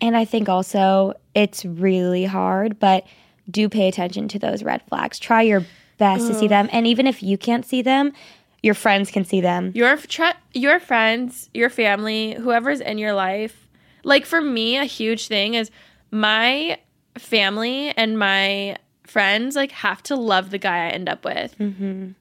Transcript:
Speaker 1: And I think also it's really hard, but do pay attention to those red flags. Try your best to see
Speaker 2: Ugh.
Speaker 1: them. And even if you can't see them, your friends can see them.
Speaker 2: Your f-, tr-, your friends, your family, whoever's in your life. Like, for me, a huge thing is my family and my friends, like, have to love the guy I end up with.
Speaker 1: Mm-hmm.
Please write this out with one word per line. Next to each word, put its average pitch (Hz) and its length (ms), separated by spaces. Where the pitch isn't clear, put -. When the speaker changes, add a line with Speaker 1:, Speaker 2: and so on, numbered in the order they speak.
Speaker 1:
And 233 160
I 226 80
think 214 240
also 190 640
it's 208 300
really 180 640
hard, 190 520
but 190 280
do 208 200
pay 202 180
attention 190 420
to 202 100
those 202 240
red - 260
flags. - 280
Try 226 260
your 208 200
best 202 300
to 220 60
see 214 120
Speaker 2:
Ugh. 202 40
Speaker 1:
them. 202 240
And 233 140
even 240 200
if - 160
you 196 140
can't 240 280
see 254 160
them, 269 300
your 214 120
friends 202 380
can 196 120
see 190 160
them. 180 340
Speaker 2:
Your 240 200
f-, 302 140
tr-, 339 280
your 285 280
friends, 240 720
your 233 160
family, 220 640
whoever's 240 480
in 214 160
your 214 160
life. 196 560
Like, 277 220
for 330 160
me, 240 360
a 277 60
huge 220 440
thing 214 260
is 226 180
my 233 680
family 233 800
and 220 240
my 196 560
friends, 214 480
like, 277 160
have 202 320
to 285 140
love 196 320
the 196 80
guy 175 300
I - 20
end 180 180
up - 160
with. - 360
Speaker 1:
Mm-hmm. 190 500